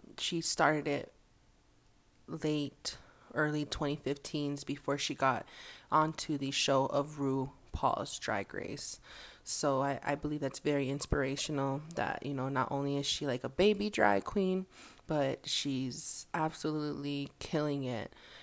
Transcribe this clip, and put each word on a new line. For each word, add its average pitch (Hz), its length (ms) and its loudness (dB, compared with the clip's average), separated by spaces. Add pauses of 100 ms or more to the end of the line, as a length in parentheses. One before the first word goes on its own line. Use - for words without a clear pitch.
(180)
she 165 220 -2
started 151 460 4
it - 260 -2 (1160)
late, 151 680 -2 (380)
early 151 300 2
twenty 147 320 -2
fifteens 143 640 -2
before 143 360 -2
she 143 160 -2
got 127 320 2 (440)
onto 156 480 2
the 135 120 -2
show 135 360 4
of 147 320 -2
RuPaul's - 1000 -2
Drag 101 360 -2
Race. - 460 -4 (440)
So 139 380 4
I, 139 220 0
I 147 100 0
believe 147 260 -2
that's 135 200 -4
very 143 280 2
inspirational 139 920 0 (140)
that, - 280 -2
you 143 80 -4
know, 135 160 -2
not 135 220 0
only 143 260 0
is 139 100 0
she, - 200 0
like, 131 160 0
a - 60 -4
baby 202 420 4
drag 202 320 6
queen, 185 440 0 (400)
but 139 380 0
she's 135 880 0
absolutely 151 960 -2 (100)
killing 147 460 0
it 120 300 -4 (280)